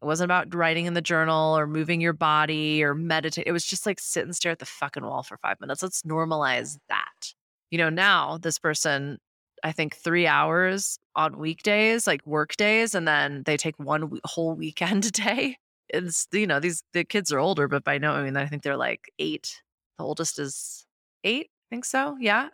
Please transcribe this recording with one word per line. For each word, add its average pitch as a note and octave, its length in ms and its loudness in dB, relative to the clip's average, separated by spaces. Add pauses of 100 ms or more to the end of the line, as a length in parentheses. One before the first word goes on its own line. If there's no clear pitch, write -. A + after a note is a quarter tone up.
It - 20 -8
wasn't D#3+ 220 0
about F3 300 0
writing E3+ 300 2
in F3 80 -2
the E3+ 60 0
journal D#3+ 560 2
or D3+ 120 2
moving D#3+ 320 0
your E3 140 2
body D3+ 680 2
or C#3+ 140 2
meditate. D#3+ 500 0
It F3 60 2
was E3+ 120 0
just, - 220 -6
like, G3 140 -2
sit - 240 -4
and F3 100 -10
stare - 160 -2
at E3 80 -4
the C3+ 80 -12
fucking C#3+ 380 -8
wall B2+ 180 -6
for - 140 -14
five - 240 -4
minutes. B2 240 -6
Let's - 180 -4
normalize D3 760 -2 (100)
that. - 440 -6 (380)
You E3 80 -2
know, E3 120 4
now E3 480 4
this E3 200 -2
person, C#3+ 600 0 (440)
I D#3+ 80 -2
think D#3 240 -2
three E3+ 320 2
hours E3 720 2 (160)
on D#3 240 0
weekdays, G#3+ 680 2
like, D3 180 0
work D3+ 300 -2
days, G#3+ 400 4
and E3 100 0
then C#3+ 380 2
they D3+ 120 2
take D#3 220 -2
one D3+ 220 0
w-, D#3 240 -6
whole D#3+ 320 -2
weekend F3+ 560 0
<laughs> - 0 -
day. A#3+ 460 0 (300)
It's, F3 440 -2
you G#3+ 160 2
know, C#3+ 100 2
these, E3 240 -2 (100)
the E3+ 120 0
kids F#3+ 260 -2
are C#3+ 80 2
older, D3+ 300 2
but C#3+ 160 -2
by C#3+ 140 0
no, D3 160 0
I C#3+ 100 -2
mean, C3+ 120 -2
I C#3 100 0
think C#3+ 180 -8
they're, C#3 120 -2
like, B2 440 -4
eight. D#3 420 -6 (360)
The E3 60 -8
oldest D3+ 360 -4
is - 460 -10 (360)
eight, A#3+ 280 -2
I - 240 -18
think B3 100 -8
so. C#4 340 -2
Yeah. A#3+ 360 2